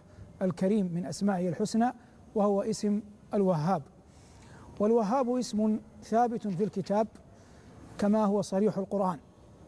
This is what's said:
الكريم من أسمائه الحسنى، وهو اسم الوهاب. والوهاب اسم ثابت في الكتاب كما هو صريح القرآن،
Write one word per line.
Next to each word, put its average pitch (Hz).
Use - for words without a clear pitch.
الكريم 190
من 175
أسمائه 185
الحسنى، 220
وهو 202
اسم 208
الوهاب. 185
والوهاب 233
اسم 220
ثابت 226
في 190
الكتاب 202
كما 214
هو 202
صريح 190
القرآن، 190